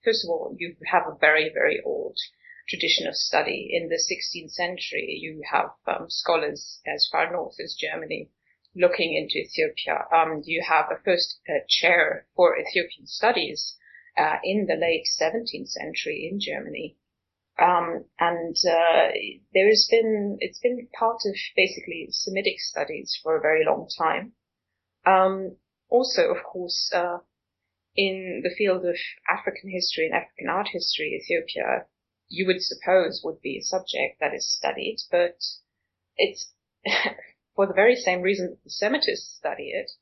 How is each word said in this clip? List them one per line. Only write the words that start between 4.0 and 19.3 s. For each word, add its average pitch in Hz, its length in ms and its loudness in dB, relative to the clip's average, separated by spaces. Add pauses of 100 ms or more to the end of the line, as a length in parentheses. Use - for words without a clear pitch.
century, 175 720 -6
you 156 300 -12
have, - 180 2 (180)
um, 170 220 -4
scholars - 760 -2
as 147 240 0
far 160 200 0
north 175 220 -4 (100)
as - 160 -12
Germany 156 500 -6 (460)
looking 175 400 4
into 151 300 -2
Ethiopia. - 680 -2
Um, 160 320 4
you 165 240 -4
have 156 240 4
a 160 120 -6
first, - 440 0
uh, 147 200 0
chair 165 580 4 (100)
for 175 220 6
Ethiopian - 480 -4
studies, 165 720 -2 (420)
uh, 156 260 2
in 202 240 0
the 165 80 2
late 165 300 0
seventeenth - 640 -2
century - 600 -6
in 196 80 -4
Germany. - 580 -8 (640)
Um, 170 440 2 (140)
and, 170 360 0 (120)
uh, 165 440 6 (420)